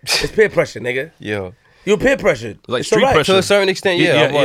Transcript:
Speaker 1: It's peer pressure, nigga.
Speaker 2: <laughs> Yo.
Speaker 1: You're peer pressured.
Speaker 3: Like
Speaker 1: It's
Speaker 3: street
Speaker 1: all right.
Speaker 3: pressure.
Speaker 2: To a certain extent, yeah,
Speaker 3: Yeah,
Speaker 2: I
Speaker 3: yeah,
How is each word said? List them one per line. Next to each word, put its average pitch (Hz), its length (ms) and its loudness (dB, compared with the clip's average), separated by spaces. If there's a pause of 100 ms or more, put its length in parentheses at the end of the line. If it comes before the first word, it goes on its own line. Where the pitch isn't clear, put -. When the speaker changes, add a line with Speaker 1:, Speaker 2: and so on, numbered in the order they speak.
Speaker 1:
It's - 280 -4
peer 104 160 2
pressure, 139 320 -4
nigga. 127 340 -6
Speaker 2:
<laughs> - 40 -20
Yo. 98 360 -6 (300)
Speaker 1:
You're 202 140 2
peer 269 180 2
pressured. 131 520 -2
Speaker 3:
Like 120 120 -2
Speaker 1:
It's - 100 -8
Speaker 3:
street 220 120 2
Speaker 1:
all 262 60 4
right. 254 60 2
Speaker 3:
pressure. 156 180 2
Speaker 2:
To 190 60 4
a 185 40 2
certain 196 260 2
extent, 190 300 0
yeah, 156 160 2
Speaker 3:
Yeah, 151 60 2
Speaker 2:
I 147 60 4
Speaker 3:
yeah, 135 60 -2 (120)